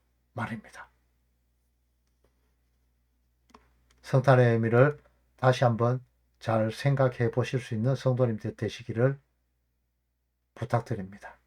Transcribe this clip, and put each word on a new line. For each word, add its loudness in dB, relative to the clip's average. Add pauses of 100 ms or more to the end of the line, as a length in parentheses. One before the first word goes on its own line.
(320)
말입니다. -12 (3250)
성탄의 4
의미를 4 (380)
다시 2
한번 0 (380)
잘 -2
생각해 0
보실 -2
수 -10
있는 0
성도님들 -2
되시기를 -2 (1400)
부탁드립니다. -6